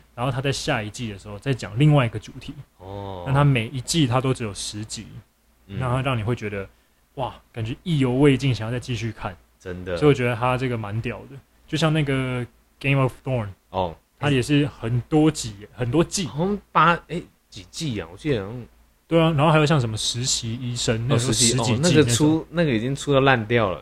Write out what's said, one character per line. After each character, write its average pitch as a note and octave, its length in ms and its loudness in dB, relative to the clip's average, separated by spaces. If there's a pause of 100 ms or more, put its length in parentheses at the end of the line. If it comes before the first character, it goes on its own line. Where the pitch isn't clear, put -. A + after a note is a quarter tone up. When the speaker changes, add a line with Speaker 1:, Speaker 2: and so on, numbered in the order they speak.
(160)
Speaker 1:
然 A#2 100 -4
后 C3+ 60 -2
它 C3+ 100 -4
在 C#3 100 -2
下 C3 300 -2
一 G#2+ 80 -8
季 A2 220 -10
的 G2 80 -12
时 G#2+ 100 -18
候 G#2 100 -12
再 C#3 140 -2
讲 G#2+ 240 -6
另 D3+ 160 6
外 C#3 120 6
一 A2+ 40 -2
个 G#2+ 100 -8
主 - 120 -14 (100)
题。 - 120 -14 (260)
Speaker 2:
哦。 G2 480 -12
Speaker 1:
那 C#3 40 -2
它 C#3 120 4
每 B2+ 240 4
一 C3+ 120 -8
季 D3+ 280 0
它 A#2+ 120 0
都 C3+ 140 0
只 B2 100 -6
有 G#2+ 100 -6
十 G#2 300 -10
集， G#2+ 220 -12 (640)
Speaker 2:
嗯。 G#2 120 -10
Speaker 1:
然 B2+ 100 -2
后 B2+ 120 0
让 C3 160 -2
你 G#2+ 60 -4
会 A#2 120 -2
觉 G#2+ 140 -8
得， G2 180 -8 (480)
哇， A#2+ 180 -6 (200)
感 A#2 100 -6
觉 A2 200 -6
意 D#3+ 160 0
犹 B2+ 140 2
未 C3+ 220 6
尽， C3 180 0
想 A2 140 -4
要 A2+ 40 -4
再 B2 80 -4
继 A#2+ 160 -6
续 A2 160 -6
看。 G2+ 260 -10 (220)
Speaker 2:
真 F2+ 260 -10
的。 F2+ 120 -4
Speaker 1:
所 D3+ 100 4
以 - 20 8
我 C#3+ 40 6
觉 B2 120 0
得 A#2+ 100 0
它 B2+ 220 0
这 C3 100 -4
个 B2 80 -2
蛮 A2 240 -4
屌 A2+ 200 -6 (100)
的， C#3 80 -18 (300)
就 D#3 100 -4
像 D#3 160 2
那 D#3 100 2
个 C3 420 -2 (340)
Game C#3 200 2
of C3 140 2 (100)
Thrones。 A#2+ 260 -4 (200)
Speaker 2:
哦。 F2+ 260 -2 (240)
Speaker 1:
它 D3 100 0
也 C3+ 100 4
是 C#3+ 300 2 (100)
很 A#2 220 -2
多 D#3 300 4
集， A2 240 -10 (180)
很 A#2+ 160 -4
多 D#3 140 4
季。 F3+ 240 -2
Speaker 2:
好 C#3 180 -2
像 G3+ 140 -2 (120)
八， E3+ 220 4 (140)
哎， D#3 120 -8 (300)
几 F#2+ 220 -18
季 C3+ 280 -6
啊？ E2 120 -8
我 F2+ 40 -18
记 D3+ 160 -4
得 A2+ 100 0
好 G2 100 -8
像 B2 100 -12 (460)
Speaker 1:
对 E3 120 4
啊， E3 160 4
然 C#3 80 4
后 E3 80 6
还 D#3 60 6
有 D3+ 80 6
像 D3 140 4
什 A#2 100 0
么 G#2+ 80 -4
实 A#2 260 -4
习 A#2 300 -2
医 B2 220 -6
生， A#2 200 0
Speaker 2:
哦， A2+ 140 -4
Speaker 1:
那 C#3+ 80 4
个 A#2+ 60 2
有 - 80 0
十 - 20 2
几 - 140 4
季 - 80 2
那 C3 80 0
种。 - 40 0
Speaker 2:
实 - 60 2
习， - 0 -
哦， - 80 0
那 D3+ 220 6
个 - 0 -
出， D3+ 480 2
那 E3+ 120 0
个 D3+ 80 2
已 A2 80 2
经 B2+ 160 -2
出 - 160 -4
到 C3+ 100 6
烂 C3 260 4
掉 A2+ 240 2
了。 D2+ 100 -8